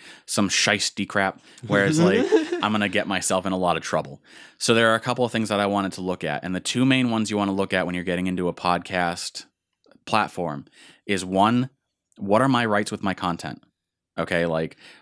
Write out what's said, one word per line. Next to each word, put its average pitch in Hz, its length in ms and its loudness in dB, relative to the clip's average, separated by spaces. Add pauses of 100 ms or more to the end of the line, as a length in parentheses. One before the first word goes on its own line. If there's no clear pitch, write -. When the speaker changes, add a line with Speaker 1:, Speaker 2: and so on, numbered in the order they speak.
(260)
Speaker 1:
some 98 240 0
shiesty - 580 0
crap, 95 320 -2 (260)
where 101 200 2
it's 156 120 2
like, 190 280 4 (160)
Speaker 2:
<laughs> 339 200 -6
Speaker 1:
I'm 104 80 2
gonna 107 200 0
get - 180 -2
myself 95 380 0
in 92 60 -2
a 95 40 -2
lot 85 220 0
of 80 40 -10
trouble. 73 380 -4 (380)
So - 160 2
there 113 180 6
are - 20 4
a 113 60 0
couple 123 240 -2
of 113 80 -2
things 110 160 0
that 104 100 0
I 101 60 2
wanted 98 280 0
to 95 100 -10
look 90 200 -4
at, 73 220 -4
and 92 100 -4
the 90 60 -4
two 123 240 0
main 131 260 4
ones 110 200 -2
you 104 80 0
wanna 101 140 0
look 98 200 -2
at 92 140 2
when 90 80 -4
you're 87 100 -4
getting 90 220 -2
into 90 200 -2
a 85 60 -2
podcast 87 920 -2 (580)
platform 80 640 -4 (400)
is, 95 180 -2
one, 107 460 2 (480)
what 101 240 2
are 135 60 2
my 120 180 2
rights 104 240 0
with 104 120 -8
my 95 120 0
content? 85 480 -6 (560)
Okay, 85 260 0
like, 82 320 -2 (260)